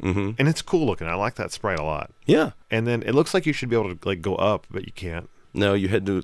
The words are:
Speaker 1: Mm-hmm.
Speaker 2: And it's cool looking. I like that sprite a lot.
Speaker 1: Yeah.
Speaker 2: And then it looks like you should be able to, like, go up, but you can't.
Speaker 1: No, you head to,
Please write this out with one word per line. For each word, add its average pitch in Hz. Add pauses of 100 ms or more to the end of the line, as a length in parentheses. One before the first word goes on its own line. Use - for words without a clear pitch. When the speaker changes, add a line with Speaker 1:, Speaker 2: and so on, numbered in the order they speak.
Speaker 1:
Mm-hmm. 98
Speaker 2:
And 139
it's 160
cool 160
looking. 87
I 85
like 101
that 90
sprite 95
a 76
lot. 76 (140)
Speaker 1:
Yeah. 151 (200)
Speaker 2:
And 113
then 120
it 110
looks 156
like 185
you 151
should 127
be 117
able 101
to, 82
like, 95
go 92
up, 101
but -
you -
can't. 85 (260)
Speaker 1:
No, 101
you 98
head 98
to, 95